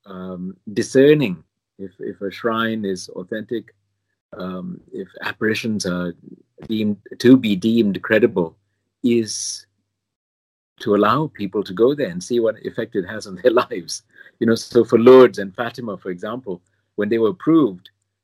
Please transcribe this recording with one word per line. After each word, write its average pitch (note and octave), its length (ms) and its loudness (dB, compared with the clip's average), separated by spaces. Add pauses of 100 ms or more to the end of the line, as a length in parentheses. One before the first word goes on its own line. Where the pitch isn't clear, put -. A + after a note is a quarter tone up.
um, F#2 520 -12 (160)
discerning B2 720 4 (360)
if, G2 180 -14
if - 220 -12
a G2 100 -6
shrine A2+ 540 -4
is F#2+ 260 -6
authentic, G#2+ 640 -10 (600)
um, F#2 440 -10 (120)
if F#2+ 160 -12 (140)
apparitions G#2+ 640 -4
are F2 280 -4 (540)
deemed, G#2+ 300 -2 (200)
to B2+ 180 8
be A2 200 0
deemed G#2 460 0
credible, G#2 540 0 (460)
is A#2 640 -2 (1120)
to G#2 140 0
allow A2+ 400 2
people G2+ 300 -6
to F#2+ 100 -12
go A#2+ 200 2
there C#3 140 -4
and F2+ 140 -10
see A#2+ 180 -2
what A2 240 -2
effect - 320 -8
it F2+ 100 -2
has G#2 200 -12
on F#2 100 -14
their A2+ 160 -6
<laughs> B2 180 -2
lives. E2+ 320 -12 (360)
You A#2 80 -4
know, A#2 80 2
so A2+ 300 0
for A#2+ 140 2
Lourdes B2 400 8
and G2 160 -10
Fatima, A#2 420 -10
for F#2+ 140 -12
example, G#2 520 -12 (340)
when G#2 120 -2
they A2+ 100 0
were A2+ 120 2
approved, C#3+ 600 0 (340)